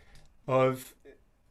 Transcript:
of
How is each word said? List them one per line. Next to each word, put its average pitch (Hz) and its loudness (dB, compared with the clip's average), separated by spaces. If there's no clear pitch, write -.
of 131 0